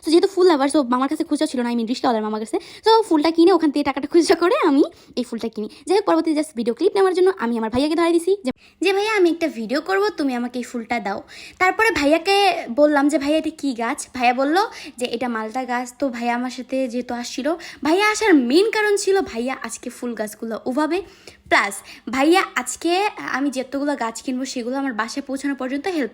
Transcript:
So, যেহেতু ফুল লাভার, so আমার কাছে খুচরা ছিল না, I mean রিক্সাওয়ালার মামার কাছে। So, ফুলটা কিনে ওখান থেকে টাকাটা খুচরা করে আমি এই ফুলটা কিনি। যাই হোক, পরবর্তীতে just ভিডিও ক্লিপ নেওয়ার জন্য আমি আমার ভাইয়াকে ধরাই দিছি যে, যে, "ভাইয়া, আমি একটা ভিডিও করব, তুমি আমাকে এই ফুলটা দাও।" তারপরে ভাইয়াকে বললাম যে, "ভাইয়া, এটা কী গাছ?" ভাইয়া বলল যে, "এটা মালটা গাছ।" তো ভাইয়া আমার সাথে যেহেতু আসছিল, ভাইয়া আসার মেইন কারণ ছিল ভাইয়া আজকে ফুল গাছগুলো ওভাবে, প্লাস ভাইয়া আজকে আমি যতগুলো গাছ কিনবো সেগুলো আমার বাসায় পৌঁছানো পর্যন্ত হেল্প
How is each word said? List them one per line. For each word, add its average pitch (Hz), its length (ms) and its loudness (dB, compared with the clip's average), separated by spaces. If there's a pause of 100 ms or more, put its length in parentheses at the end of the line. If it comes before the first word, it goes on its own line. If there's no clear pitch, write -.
So, 320 60 -2
যেহেতু 359 180 6
ফুল 359 180 2
লাভার, 285 220 4
so 277 260 2
আমার 262 140 0
কাছে 302 160 -4
খুচরা 302 220 -2
ছিল 254 140 -4
না, 240 100 -2
I 240 40 -2
mean 233 120 -2
রিক্সাওয়ালার 233 360 0
মামার 214 180 -4
কাছে। 226 160 -6
So, 453 460 2
ফুলটা 320 280 2
কিনে 330 220 6
ওখান 320 180 4
থেকে 285 140 0
টাকাটা 277 220 -4
খুচরা 339 300 4
করে 349 180 2 (120)
আমি 285 180 4 (320)
এই 247 80 -2
ফুলটা 233 240 -8
কিনি। 214 200 -8 (180)
যাই 359 100 2
হোক, 427 80 2
পরবর্তীতে 320 360 2
just 302 160 -4
ভিডিও 226 180 -2
ক্লিপ 359 200 0
নেওয়ার 381 200 4
জন্য 370 240 4
আমি 233 200 -2
আমার 220 120 -2
ভাইয়াকে 285 240 0
ধরাই 339 180 2
দিছি 339 320 2
যে, 247 60 -4 (300)
যে, 370 120 2
"ভাইয়া, 415 240 0
আমি 349 140 4
একটা 330 180 -2
ভিডিও 226 320 -4
করব, 392 280 0
তুমি 277 260 -4
আমাকে 247 240 -6
এই 240 40 -6
ফুলটা 233 380 -6
দাও।" 202 220 -6 (360)
তারপরে 370 320 2
ভাইয়াকে 339 800 2
বললাম 294 380 4
যে, 302 100 2
"ভাইয়া, 285 200 0
এটা 311 120 -4
কী 277 220 -6
গাছ?" 233 420 -6
ভাইয়া 247 200 2
বলল 277 220 0 (400)
যে, 247 100 -6
"এটা 240 220 -6
মালটা 220 360 -6
গাছ।" 247 340 -6
তো 285 100 0
ভাইয়া 240 260 -4
আমার 247 160 -4
সাথে 262 380 -4
যেহেতু 247 260 -6
আসছিল, 247 400 -4 (300)
ভাইয়া 381 240 2
আসার 427 260 2
মেইন 294 360 4
কারণ 415 260 0
ছিল 392 240 0
ভাইয়া 247 420 -4
আজকে - 280 -12
ফুল 240 240 -8
গাছগুলো 214 520 -8
ওভাবে, 302 360 -2 (460)
প্লাস 220 260 2 (360)
ভাইয়া 311 340 4 (100)
আজকে 349 600 -2
আমি 285 340 -4
যতগুলো 269 460 -4
গাছ 226 260 -6
কিনবো 262 220 -4
সেগুলো 254 320 -6
আমার 277 160 -4
বাসায় 226 340 -6
পৌঁছানো 269 280 -6
পর্যন্ত 254 340 -6
হেল্প 302 260 -4